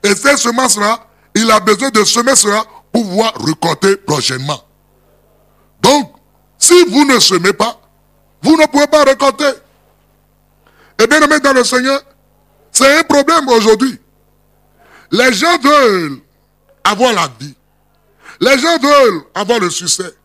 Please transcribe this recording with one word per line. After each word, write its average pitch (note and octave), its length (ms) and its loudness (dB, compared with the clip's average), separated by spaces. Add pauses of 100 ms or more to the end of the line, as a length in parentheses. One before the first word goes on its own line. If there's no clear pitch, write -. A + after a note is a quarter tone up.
Et G3+ 120 0
cette C#4 240 -2
semence-là, A#3 680 -2 (260)
il A3+ 160 0
a G#3+ 80 4
besoin G#3+ 320 0
de G#3+ 140 0
semer A#3+ 320 0
cela G#3 260 -2 (300)
pour A#3 100 -2
pouvoir G#3+ 320 -4
récolter E3 640 -2
prochainement. C3+ 680 -6 (1160)
Donc, C4+ 320 0 (460)
si F4+ 260 4
vous C4 220 2
ne C4 120 2
semez F#3 340 0
pas, A3+ 280 -6 (640)
vous D4+ 140 4
ne D#4 100 2
pouvez C#4+ 200 0
pas D4 180 2
récolter. C4+ 460 0 (1500)
Et A3+ 60 2
bien D4+ 140 2
aimé D4+ 200 2
dans C4+ 120 0
le B3+ 120 2
Seigneur, C4 360 -2 (680)
c'est C#4+ 300 2
un - 20 -2
problème D4 460 0
aujourd'hui. A3+ 500 2 (1120)
Les A#3+ 220 0
gens E4 260 -2
veulent G#3+ 600 0 (640)
avoir G#3+ 300 0
la E3 140 -2 (120)
vie. C#3 160 -18 (840)
Les C4 180 0
gens D#4+ 200 0
veulent B3+ 440 2 (120)
avoir G#3 240 -2
le F3+ 120 -2
succès. F3 440 -8 (100)